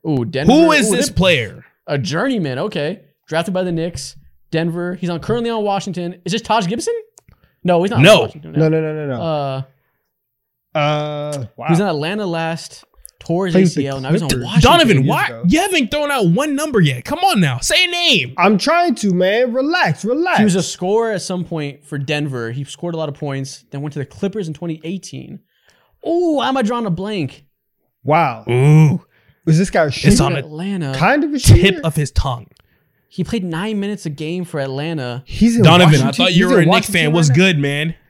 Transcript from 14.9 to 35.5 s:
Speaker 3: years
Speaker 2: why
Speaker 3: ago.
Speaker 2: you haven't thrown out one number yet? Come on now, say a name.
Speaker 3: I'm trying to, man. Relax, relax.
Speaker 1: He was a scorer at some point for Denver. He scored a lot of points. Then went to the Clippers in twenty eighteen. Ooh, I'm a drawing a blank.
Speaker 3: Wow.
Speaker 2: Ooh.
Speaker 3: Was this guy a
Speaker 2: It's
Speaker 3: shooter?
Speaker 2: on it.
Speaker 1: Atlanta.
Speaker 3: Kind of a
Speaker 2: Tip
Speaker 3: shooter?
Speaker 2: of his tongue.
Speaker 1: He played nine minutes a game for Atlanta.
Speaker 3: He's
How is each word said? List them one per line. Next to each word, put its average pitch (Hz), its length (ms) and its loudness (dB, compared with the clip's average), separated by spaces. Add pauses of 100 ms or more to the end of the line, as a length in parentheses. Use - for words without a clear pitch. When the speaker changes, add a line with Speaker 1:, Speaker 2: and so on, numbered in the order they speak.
Speaker 3:
years 135 100 2
Speaker 2:
why 320 160 0
Speaker 3:
ago. - 220 -10
Speaker 2:
you 302 120 4
haven't 359 320 0
thrown 294 200 -2
out 233 160 2
one 269 280 0
number 285 240 -2
yet? 131 240 2
Come 311 160 -6
on 359 220 2
now, 131 160 0
say 339 260 0
a 359 40 0
name. 285 500 0
Speaker 3:
I'm 196 200 2
trying 330 380 0
to, 196 180 -2
man. 208 400 0
Relax, 277 520 -2
relax. 320 320 0
Speaker 1:
He 214 80 4
was 185 100 2
a 180 80 0
scorer 220 480 -2
at 185 100 -6
some 180 220 -8
point 151 400 -10
for - 140 -10
Denver. 139 540 -4
He 139 120 -8
scored 170 300 -10
a 165 40 -8
lot 156 120 -6
of 139 60 -10
points. 135 560 -10
Then 139 100 -10
went 147 120 -8
to 147 60 -8
the 131 60 -8
Clippers 196 420 -8
in 156 60 -8
twenty 160 320 -10
eighteen. 165 540 -12 (680)
Ooh, 330 320 0
I'm 262 160 -2
a 269 80 0
drawing 233 220 -2
a 196 60 -4
blank. 185 520 -6 (600)
Speaker 3:
Wow. 139 460 0
Speaker 2:
Ooh. 151 560 4 (400)
Speaker 3:
Was 160 120 4
this 190 140 0
guy 170 140 2
a - 20 -2
Speaker 2:
It's 131 100 -4
Speaker 3:
shooter? - 260 4
Speaker 2:
on 135 120 0
it. 139 100 -4
Speaker 1:
Atlanta. 156 500 -6
Speaker 3:
Kind 240 300 2
of 294 80 -4
a 269 60 -4
Speaker 2:
Tip - 180 8
Speaker 3:
shooter? 190 260 2
Speaker 2:
of 160 120 -2
his 147 160 -2
tongue. 120 360 -2 (600)
Speaker 1:
He 185 160 -6
played 226 180 -4
nine 190 360 -6
minutes 202 260 -6
a 160 40 -6
game 160 360 -8
for 160 160 -8
Atlanta. 135 640 -6
Speaker 3:
He's 233 320 2